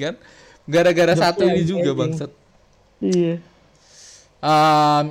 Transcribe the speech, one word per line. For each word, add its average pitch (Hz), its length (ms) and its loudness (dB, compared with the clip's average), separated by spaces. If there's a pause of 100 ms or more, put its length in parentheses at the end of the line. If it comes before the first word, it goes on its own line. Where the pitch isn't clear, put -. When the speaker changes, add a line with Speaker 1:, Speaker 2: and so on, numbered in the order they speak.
Speaker 1:
kan. 156 140 -8 (480)
Gara-gara 170 480 2
Speaker 2:
Jokesnya 165 160 2
Speaker 1:
satu 170 180 0
ini 180 140 0
Speaker 2:
anjing, 165 100 -2
Speaker 1:
juga 185 160 -4
Speaker 2:
anjing. 135 160 -2
Speaker 1:
bangsat. 160 300 -6 (720)
Speaker 2:
Iya. 180 340 -2 (1040)
Speaker 1:
Em, 151 720 2